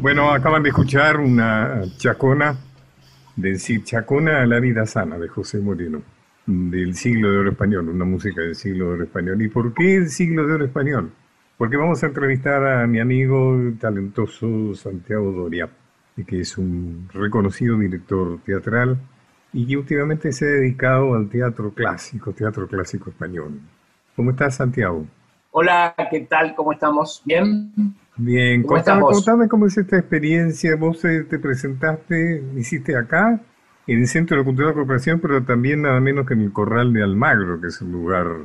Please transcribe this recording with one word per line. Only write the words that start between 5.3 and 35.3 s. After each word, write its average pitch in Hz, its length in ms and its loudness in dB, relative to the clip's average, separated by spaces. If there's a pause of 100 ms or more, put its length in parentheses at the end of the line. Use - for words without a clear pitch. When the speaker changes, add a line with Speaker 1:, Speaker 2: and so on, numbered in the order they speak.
Speaker 1:
Moreno, 87 420 -4 (460)
del 90 480 -2
siglo 110 380 2
de 101 60 2
oro 98 120 2
español, 95 380 -2
una 90 160 -2
música 82 360 -2
del 82 140 -4
siglo 92 320 -4
de 87 60 -2
oro 85 100 -4
español. 92 400 -4
¿Y 110 60 0
por 117 260 -2
qué 190 220 4
el 175 120 2
siglo 160 380 0
de 156 80 0
oro 147 100 -2
español? 135 460 -2 (480)
Porque 117 180 0
vamos 156 280 0
a - 20 0
entrevistar 139 580 0
a 127 220 2
mi 113 140 2
amigo 131 580 2 (220)
talentoso 107 960 -4
Santiago 98 560 -4
Doria, 87 360 -6 (560)
que 92 160 -4
es - 160 -8
un 87 560 -6
reconocido 107 640 0
director 92 680 -2
teatral 120 540 0 (540)
y 120 140 -2
que 135 100 -2
últimamente 147 540 -2
se 131 140 -4
ha 147 60 0
dedicado 131 680 2
al 104 120 -2
teatro 117 440 -4
clásico, 101 600 -6
teatro 104 360 -6
clásico - 420 -8
español. 78 480 -10 (560)
¿Cómo 123 160 0
estás, 131 240 0
Santiago? 104 500 -2 (460)
Speaker 2:
Hola, 175 460 2 (160)
¿qué 151 80 -2
tal? 156 340 0
¿Cómo 151 160 -2
estamos? 151 540 -2
¿Bien? 196 480 0 (460)
Speaker 1:
Bien. 123 440 4
Speaker 2:
¿Cómo 143 140 2
Speaker 1:
Contame, 165 40 4
Speaker 2:
estás 196 200 4
vos? 202 240 6
Speaker 1:
contame 226 240 4
cómo 208 180 4
es 196 100 2
esta 190 220 2
experiencia. 160 800 2
Vos, 165 280 -2
eh, 160 200 2
te 156 140 -6
presentaste, 151 1040 -2 (140)
hiciste 131 400 -4
acá, 185 440 2 (460)
en 117 120 2
el 123 80 4
Centro 165 300 2
de 139 60 2
la - 20 2
Cultural 139 300 0
Corporación, 147 460 0
pero 139 240 0